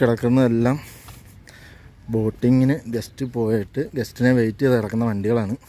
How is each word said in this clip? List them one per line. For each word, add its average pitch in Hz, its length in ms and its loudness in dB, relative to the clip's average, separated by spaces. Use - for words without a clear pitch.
കിടക്കുന്നതെല്ലാം 120 760 2
ബോട്ടിങ്ങിന് 123 640 2
just - 260 -8
പോയിട്ട് 110 440 -2
ഗസ്റ്റിനെ 123 400 0
വെയിറ്റ് 113 260 0
ചെയ്ത് 131 140 4
കിടക്കുന്ന 113 320 -2
വണ്ടികളാണ്. 110 460 -2